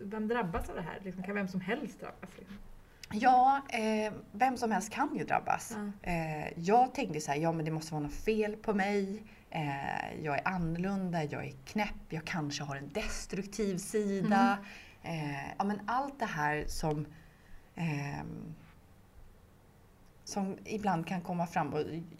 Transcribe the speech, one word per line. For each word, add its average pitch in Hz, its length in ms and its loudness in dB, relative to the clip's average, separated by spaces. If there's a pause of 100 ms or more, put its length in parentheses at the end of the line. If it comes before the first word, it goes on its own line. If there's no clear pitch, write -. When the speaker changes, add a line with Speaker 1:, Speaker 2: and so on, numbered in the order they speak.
Speaker 1:
vem 214 260 -4
drabbas 226 420 0
av - 60 -8
det 190 60 -4
här? - 220 -8
Liksom, 185 200 -6
kan 196 120 -4
vem 202 120 0
som 185 140 -2
helst 233 380 -2
drabbas, - 380 -12
liksom? 196 200 -16 (540)
Speaker 2:
Ja, 254 580 8
eh, 220 440 2 (180)
vem 254 260 4
som 226 140 2
helst 190 220 2
kan 285 220 0
ju 190 80 -2
drabbas. - 540 0 (260)
Speaker 1:
Ja. - 80 -2
Speaker 2:
Eh, 160 480 -2
jag 240 340 6
tänkte 170 280 -2
så 147 100 -2
här, 143 80 2
ja, 165 120 4
men 165 140 0
det 160 60 0
måste 160 220 -4
vara 151 100 -2
något 147 100 -4
fel 214 420 2
på 214 180 -2
mig. 202 500 2 (260)
Eh, 139 760 -2
jag 143 140 0
är - 100 -2
annorlunda, 180 760 0
jag 139 220 -4
är 135 80 -8 (120)
knäpp, 208 300 -2 (140)
jag 160 160 -6
kanske 147 380 -2
har 143 120 -6
en 143 140 -8
destruktiv 196 880 -2
sida. 196 800 4 (460)
Speaker 1:
Mm. 156 320 -2
Speaker 2:
Eh, 139 120 -6 (100)
ja, 190 60 2
men 208 240 0
allt 269 320 -2
det 226 60 0
här 147 420 2
som, 151 380 0 (680)
ehm, 147 800 -4 (1700)
som 196 420 -2
ibland 196 420 0
kan 185 140 -2
komma 175 260 -2
fram. 151 260 0
Och 151 80 2 (380)